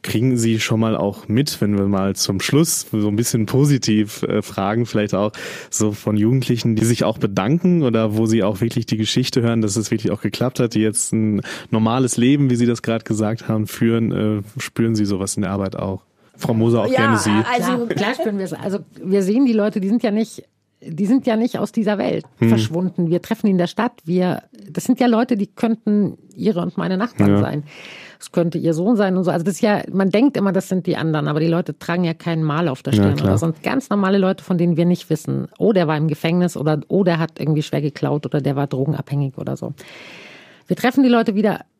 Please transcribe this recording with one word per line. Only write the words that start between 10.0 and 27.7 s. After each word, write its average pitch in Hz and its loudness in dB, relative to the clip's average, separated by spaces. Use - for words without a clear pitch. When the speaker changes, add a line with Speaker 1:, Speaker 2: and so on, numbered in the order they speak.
Speaker 1:
auch 101 -6
geklappt 117 -4
hat, 117 0
die 107 2
jetzt 107 -2
ein 107 0
normales 117 2
Leben, 135 4
wie 120 0
Sie 117 2
das 117 -2
gerade 113 -2
gesagt 110 -2
haben, 110 0
führen, 117 0
äh, 104 -4
spüren 113 -2
Sie 104 0
sowas 98 -4
in 104 -4
der 95 -2
Arbeit 98 -4
auch? 95 -6
Frau - -2
Moser, 113 4
auch - 0
Speaker 2:
Ja, 254 2
Speaker 1:
gerne 254 2
Sie. 214 0
Speaker 2:
also 240 0
Speaker 3:
Klar, - -
klar 208 -2
spüren 220 -2
wir 190 -4
es. 156 -8
Also 190 -6
wir 196 2
sehen 233 2
die 240 4
Leute, 214 0
die 190 -2
sind 233 2
ja 214 0
nicht, 214 -4
die 165 -4
sind 254 2
ja 226 2
nicht 226 0
aus - -4
dieser 208 0
Welt 165 -2
Speaker 1:
Hm. 113 2
Speaker 3:
verschwunden. 160 0
Wir 175 0
treffen - -4
die 196 4
in 185 2
der 175 2
Stadt. 233 -4
Wir, 180 0
das - -8
sind 254 0
ja 240 6
Leute, 233 2
die 196 -2
könnten 214 0
Ihre 175 0
und 175 -4
meine 180 -2
Nachbarn 185 2
Speaker 1:
Ja. - 4
Speaker 3:
sein. 147 -2